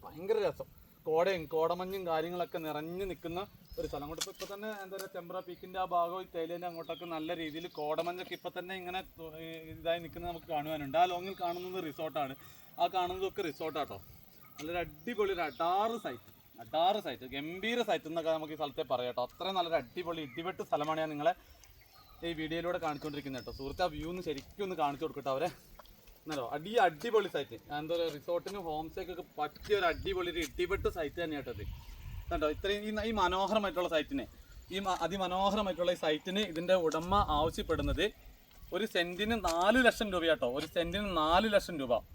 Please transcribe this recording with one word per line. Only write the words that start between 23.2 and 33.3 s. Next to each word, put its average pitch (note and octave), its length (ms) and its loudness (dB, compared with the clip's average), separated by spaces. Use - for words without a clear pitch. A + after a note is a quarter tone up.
കേട്ടോ. A#2 180 -10
സുഹൃത്ത്, C3+ 260 -2
ആ F3 100 2
വ്യൂ D#3 160 -4
ഒന്ന് F3+ 160 -6
ശരിക്കും D3 400 -6
ഒന്ന് F3+ 160 -4
കാണിച്ചു C#3+ 220 0
കൊടുക്കട്ടെ C#3 280 -4
അവരെ. D3+ 160 0
എന്നല്ലോ, D3 220 -4
അടി, D#3+ 160 -6
അടിപൊളി G3 500 4
സൈറ്റ്. C3+ 220 -2
എന്താ D#3 160 -2
പറയുക, E3+ 220 0
റിസോർട്ടിനും F3 500 -4
ഹോം D#3 240 -4
സ്റ്റേക്കൊക്കെ F3 340 -8
പറ്റിയ D3+ 400 0
ഒരു F3+ 120 4
അടിപൊളി, F3 420 0
ഒരു E3+ 140 -2
ഇടിവെട്ട് F3 500 0
സൈറ്റ് D3+ 260 -2
തന്നെയാണ് D3 240 -4
കേട്ടോ A2 160 -8
ഇത്. - 20 -6
കണ്ടോ, D#3 260 2
ഇത്രയും G3+ 320 0
ഈ, G#3+ 40 -2
ഈ A3+ 120 2
മനോഹരമായിട്ടുള്ള F#3 760 4